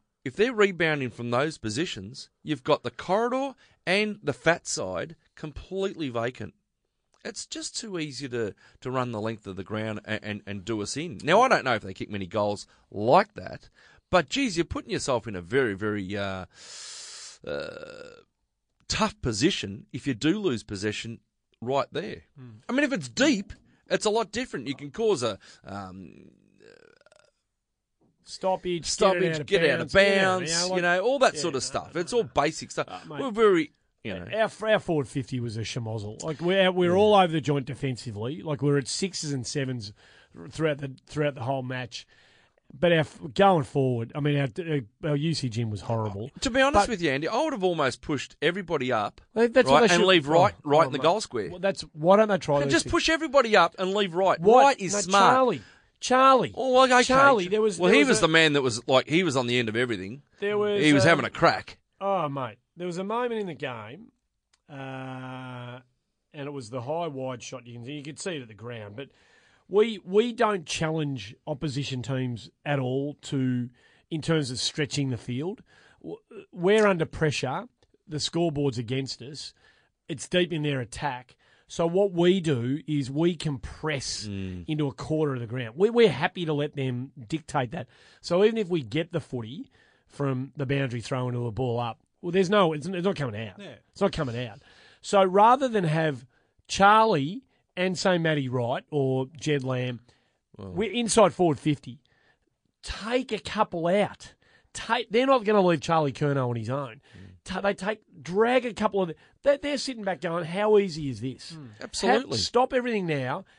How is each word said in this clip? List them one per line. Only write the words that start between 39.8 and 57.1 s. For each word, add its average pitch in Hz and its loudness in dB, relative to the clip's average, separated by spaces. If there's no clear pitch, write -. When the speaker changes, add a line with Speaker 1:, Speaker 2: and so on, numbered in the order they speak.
Speaker 2:
throughout 151 -2
the, 139 -10
throughout 147 -2
the 127 -14
whole 131 -4
match. 127 -10
But 175 2
our 165 6
f-, - -4
going 185 6
forward, 123 -2
I 151 -6
mean, 143 2
our, 147 -4
our 147 2
usage 143 -2
in 120 -2
was 104 -6
horrible. 110 -4
Speaker 1:
To 269 -2
be 247 2
honest 269 4
Speaker 2:
But - -6
Speaker 1:
with 190 -4
you, 160 2
Andy, 139 -2
I 220 -2
would 320 -2
have 208 -2
almost 160 0
pushed - -6
everybody 160 -2
up, 110 -2
Speaker 2:
They, 226 4
that's 240 4
Speaker 1:
right, 135 6
Speaker 2:
what 196 8
they 175 6
Speaker 1:
and 175 4
Speaker 2:
should 190 4
Speaker 1:
leave 165 6
right, 170 6
Speaker 2:
oh, 151 -8
Speaker 1:
right 151 6
Speaker 2:
oh, - 4
Speaker 1:
in 127 -6
the 147 -4
Speaker 2:
mate. - -4
Speaker 1:
goal 180 4
square. 113 -6
Speaker 2:
Well, 175 -10
that's, 185 -2
why 165 6
don't 214 4
they 196 2
try 147 0
Speaker 1:
And 143 0
Speaker 2:
these 139 2
Speaker 1:
just 320 2
Speaker 2:
things? - -4
Speaker 1:
push 330 0
everybody 277 2
up 170 6
and 190 -2
leave 196 -2
right. 180 2
Speaker 2:
What? 220 8
Speaker 1:
Right 277 6
is 185 -4
Speaker 2:
No, 202 0
Speaker 1:
smart. 190 6
Speaker 2:
Charlie. 233 2
Charlie. 254 4
Speaker 1:
Oh, 262 -2
well, 254 8
okay. 247 6
Speaker 2:
Charlie, 254 6